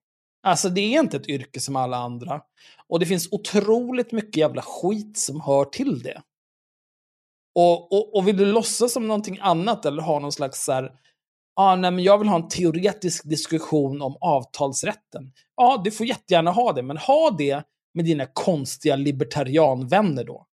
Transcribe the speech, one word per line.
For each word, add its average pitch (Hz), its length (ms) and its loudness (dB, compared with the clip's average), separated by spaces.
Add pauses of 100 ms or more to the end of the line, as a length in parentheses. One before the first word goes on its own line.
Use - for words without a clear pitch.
(460)
Alltså, 190 220 2
det 180 120 0
är 226 200 2
inte 269 160 0
ett 139 120 -10
yrke 135 320 -8
som 139 160 -4
alla 127 200 -2
andra. 123 440 -8 (480)
Och 170 120 2
det 175 60 0
finns 175 260 0
otroligt 233 800 0
mycket 220 240 -6
jävla 139 260 0
skit - 560 -4
som 139 220 -6
hör 139 240 2
till 175 380 -4
det. - 200 -12 (1300)
Och, 175 380 2
och, 214 240 0
och 190 120 2
vill 208 80 2
du 196 80 2
låtsas 226 480 0
som 226 160 -4
någonting 208 320 -4
annat 196 460 0
eller 147 160 -4
ha 156 160 -2
någon 143 140 -8
slags 139 320 -6
så 147 80 -2
här, 131 200 -4 (640)
"Ah, 190 200 6
nej, 180 140 0
men 180 140 0
jag 202 140 8
vill 214 100 0
ha 196 80 4
en 165 120 -2
teoretisk 175 800 -2
diskussion 147 760 -2
om 135 180 -8
avtalsrätten." 135 1120 -4 (240)
Ja, 247 280 4
du 208 60 -2
får 214 160 -4
jättegärna 175 440 2
ha 220 220 2
det, 131 100 -4
men 135 140 -8
ha 294 340 4
det 147 320 -2 (320)
med 170 100 -2
dina 151 280 0
konstiga 147 640 0
libertarianvänner 139 1300 0
då. - 300 -18